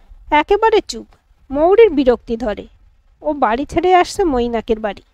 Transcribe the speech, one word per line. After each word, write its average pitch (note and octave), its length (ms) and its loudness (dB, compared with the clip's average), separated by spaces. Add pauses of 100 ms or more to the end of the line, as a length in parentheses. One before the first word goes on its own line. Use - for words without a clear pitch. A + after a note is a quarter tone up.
(300)
একেবারে G#4 580 2
চুপ। A3 180 -14 (440)
মৌরির F#4 400 4
বিরক্তি B3+ 460 0
ধরে, G#3 300 -8 (560)
ও D4+ 100 -4
বাড়ি C4 320 -2
ছেড়ে F4+ 300 0
আসছে F4+ 300 0
মৈনাকের A#3+ 540 -2
বাড়ি। A3 240 -10 (100)